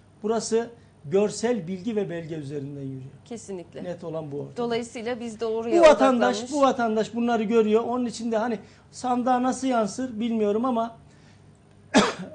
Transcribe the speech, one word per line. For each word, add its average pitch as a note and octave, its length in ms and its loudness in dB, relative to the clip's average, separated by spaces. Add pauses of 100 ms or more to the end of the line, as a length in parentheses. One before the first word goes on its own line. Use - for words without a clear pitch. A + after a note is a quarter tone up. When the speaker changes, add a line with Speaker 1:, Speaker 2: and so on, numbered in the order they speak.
(220)
Speaker 1:
Burası A3+ 480 0 (340)
görsel G3 640 0
bilgi F#3+ 280 -6
ve F#3+ 140 -2
belge E3 240 -8
üzerinden C#3+ 480 -8
yürüyor. C3+ 280 -10 (140)
Speaker 2:
Kesinlikle. F#3+ 600 -12
Speaker 1:
Net F3 200 -10
olan D#3 280 -8
bu C#3+ 80 -6
ortada. C#3 160 -12
Speaker 2:
Dolayısıyla A#3 640 -6
biz A3+ 200 -10
de A3+ 60 -4
oraya A3+ 340 2
Speaker 1:
Bu - 20 6
vatandaş, C4 540 8
Speaker 2:
odaklanmış. A#3+ 160 -8
Speaker 1:
bu C#4+ 80 0
vatandaş A3+ 540 2
bunları A#3 280 0
görüyor. A3 420 4
Onun B3 220 -2
için A3+ 260 -6
de A3+ 40 2
hani A3 220 -2 (320)
sandığa B3 520 0
nasıl B3+ 240 0
yansır A#3 540 -2
bilmiyorum A3 440 0
ama A#3 320 -2 (1000)
<coughs> - 20 4 (380)